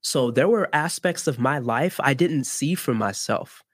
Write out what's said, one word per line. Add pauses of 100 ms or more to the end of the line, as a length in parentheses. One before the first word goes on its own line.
So
there
were
aspects
of
my
life
I
didn't
see
for
myself. (120)